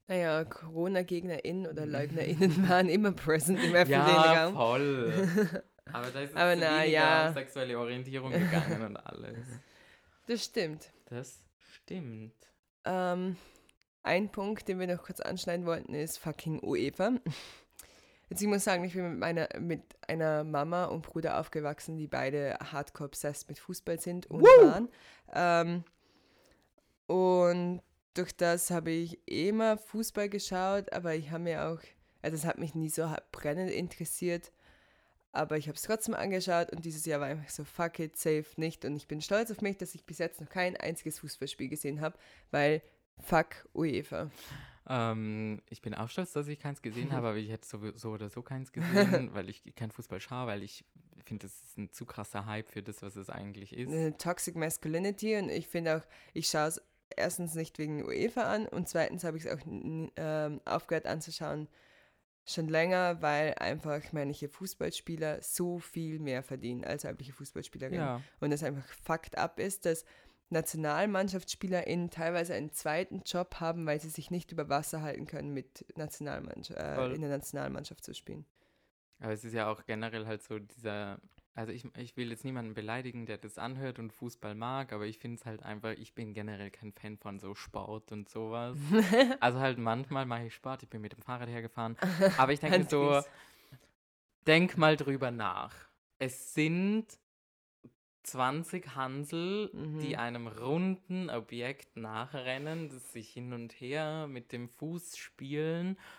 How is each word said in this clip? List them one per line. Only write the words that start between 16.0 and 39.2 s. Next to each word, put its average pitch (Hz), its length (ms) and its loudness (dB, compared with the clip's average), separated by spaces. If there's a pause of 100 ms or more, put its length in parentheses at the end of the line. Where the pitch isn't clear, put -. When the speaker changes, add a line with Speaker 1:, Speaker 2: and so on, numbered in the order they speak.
Speaker 1:
fucking 156 440 -4
uefa. 139 500 0 (1160)
Jetzt, 180 140 -6
ich 208 40 2
muss 202 180 2
sagen, 180 200 4
ich 180 80 -4
bin 180 200 -2
mit 107 60 -4
meiner, 160 300 0 (100)
mit 165 220 -2 (260)
einer 156 380 2
Mama 160 400 0
und - 160 -2
Bruder - 400 -2
aufgewachsen, 156 560 -4
die 151 120 -6
beide 135 520 -2
hardcore 147 480 -8
obsessed - 400 -6
mit 147 100 -12
Fußball 170 400 -6
sind 180 280 -6
und - 160 0
Speaker 2:
Woo! 480 240 12
Speaker 1:
waren. 240 240 6 (420)
Ähm, 170 500 4 (1200)
und 180 760 4 (340)
durch 175 220 -4
das 175 340 2
habe 165 200 0
ich 165 360 -2
immer 214 520 2
Fußball 208 500 -2
geschaut, 196 640 -2
aber 170 220 -2
ich 156 160 -4
habe 170 140 -4
mir 156 240 -2
auch, 165 100 -4 (440)
also 160 140 -2
es 151 80 -4
hat 165 140 0
mich 160 160 -6
nie 160 160 -2
so 160 180 -2
ha-, 156 140 -4 (100)
brennend 170 380 -2
interessiert, 175 840 -4 (800)
aber 156 240 0
ich 151 120 -4
habe 139 80 -8
es - 60 -8
trotzdem 220 320 -2
angeschaut 180 580 0
und 165 120 -8
dieses 156 220 -8
Jahr 147 140 0
war 139 80 -2
einfach 151 220 -6
so, 151 140 -8
„Fuck 170 360 -4
it, 160 160 -6
safe 156 300 2 (100)
nicht.“ 160 280 -4
Und 147 120 -4
ich 143 100 -10
bin 151 140 -6